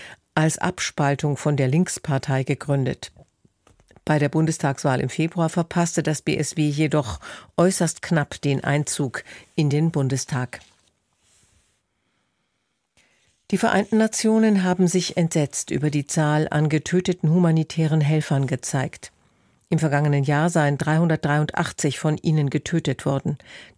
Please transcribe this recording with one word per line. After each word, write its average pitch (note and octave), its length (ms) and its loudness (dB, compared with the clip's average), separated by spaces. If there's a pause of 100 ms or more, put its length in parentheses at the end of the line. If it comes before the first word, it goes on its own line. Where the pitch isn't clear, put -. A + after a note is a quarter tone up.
(340)
als D#3 240 2
Abspaltung C#3+ 800 -2
von D3 180 0
der C3 120 2
Linkspartei C3+ 760 0
gegründet. C#3 640 -2 (960)
Bei D3+ 160 2
der C#3+ 80 2
Bundestagswahl D3+ 720 0
im C3 80 -2
Februar D#3+ 400 -2
verpasste E3+ 560 -2
das D3+ 180 -4
B D3+ 140 -2
S - 200 -4
W D3+ 120 2
jedoch C#3+ 500 0 (380)
äußerst F3 460 0
knapp - 380 -2
den C#3 220 0
Einzug C#3+ 600 -2 (320)
in D3 140 2
den D#3 200 2
Bundestag. C3+ 680 -2 (3000)
Die F#3+ 80 2
Vereinten G#3 400 2
Nationen A3 640 2
haben F#3 240 2
sich F3 300 -2
entsetzt D#3+ 560 -2
über D3 180 0
die C#3+ 160 -2
Zahl D3+ 440 0
an D3+ 180 2
getöteten F3 600 0
humanitären D#3+ 720 2
Helfern C#3+ 440 2
gezeigt. - 640 -6 (600)
Im E3 80 2
vergangenen C#3+ 440 2
Jahr D3 280 2
seien D3 260 2
dreihundertdreiundachtzig D#3 1200 0
von D#3 200 -2
ihnen D3+ 320 0
getötet D3 560 -4
worden, C#3+ 320 -2 (400)